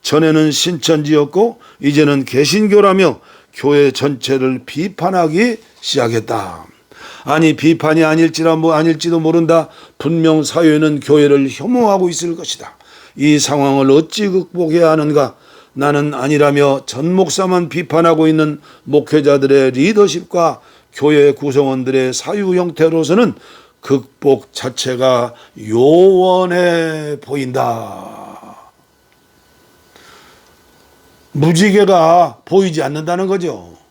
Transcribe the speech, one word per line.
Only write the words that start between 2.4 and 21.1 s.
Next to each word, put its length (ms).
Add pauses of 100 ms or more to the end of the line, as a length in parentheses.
교회 380
전체를 760
비판하기 920 (240)
시작했다. 880 (580)
아니, 300
비판이 480
아닐지라 540
뭐 180
아닐지도 460
모른다. 480 (300)
분명 440
사회는 580
교회를 480
혐오하고 600
있을 260
것이다. 420 (380)
이 240
상황을 540
어찌 360
극복해야 640
하는가? 460 (360)
나는 420
아니라며 720
전 300
목사만 540
비판하고 580
있는 340 (240)
목회자들의 840
리더십과 880 (340)
교회 380